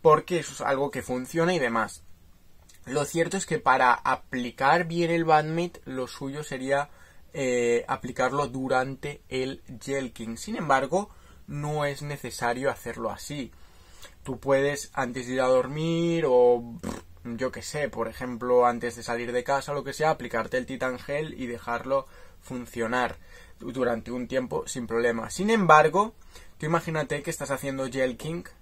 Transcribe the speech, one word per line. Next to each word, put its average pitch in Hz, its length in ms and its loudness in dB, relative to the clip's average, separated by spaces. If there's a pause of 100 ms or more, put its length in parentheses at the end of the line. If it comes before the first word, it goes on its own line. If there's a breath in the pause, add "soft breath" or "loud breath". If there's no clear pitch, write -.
porque 156 380 6
eso 143 140 -8
es - 80 -10
algo 135 300 0
que 131 100 -6
funciona 160 520 0
y 170 60 0
demás. 117 440 0 (840)
Lo 143 200 0
cierto 165 320 0
es 190 80 -4
que - 140 0
para 127 340 6
aplicar 131 920 0
bien 170 260 0
el 165 140 2
bandmate, 160 600 2
lo 131 220 -6
suyo 139 360 -10
sería, 139 460 -2 (440 soft breath)
eh, 123 540 2
aplicarlo 127 600 -2
durante 131 800 -2
el 131 360 -4 (180)
Gel 135 320 -4
King. 113 240 -10
Sin 214 180 -8
embargo, 147 540 0 (380 soft breath)
no 147 380 -4
es 143 160 -4
necesario 131 680 -4
hacerlo 117 400 -6
así. 120 420 -10 (720 loud breath)
Tú 127 160 -8
puedes, 139 540 2
antes 123 340 -4
de 127 60 -4
ir 131 80 2
a 127 60 4
dormir 160 800 2
o, 123 540 6
pff, - 560 -10
yo 127 140 -2
qué - 120 -12
sé, 147 260 -4
por 117 180 -4
ejemplo, 123 600 2
antes 117 280 0
de 120 80 -14
salir 120 280 -4
de 120 120 0
casa 139 280 -2
o 143 40 -2
lo 135 80 -4
que 135 100 -8
sea, 156 180 2
aplicarte 120 460 -4
el 127 100 -2
Titan 127 320 -4
Gel 151 400 -6
y 127 80 -6
dejarlo 120 580 -2 (360 loud breath)
funcionar 120 760 -4 (420 loud breath)
durante 120 520 -2
un 123 160 -6
tiempo 120 400 -4
sin 120 200 -6
problema. 113 420 0
Sin 196 200 -2
embargo, 180 680 6 (420 loud breath)
tú - 80 -6
imagínate 156 580 -2
que - 60 -6
estás 143 220 -8
haciendo 135 380 -4
Gel 127 280 -2
King. 170 260 -8 (180)